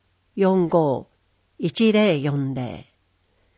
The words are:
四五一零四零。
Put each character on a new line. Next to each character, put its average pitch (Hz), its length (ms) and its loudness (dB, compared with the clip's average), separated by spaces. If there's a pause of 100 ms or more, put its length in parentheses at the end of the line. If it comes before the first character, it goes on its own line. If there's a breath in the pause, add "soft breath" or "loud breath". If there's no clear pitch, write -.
(360)
四 190 320 2
五 156 400 0 (500)
一 220 340 0
零 208 300 2
四 139 340 -4
零。 120 300 -10 (720)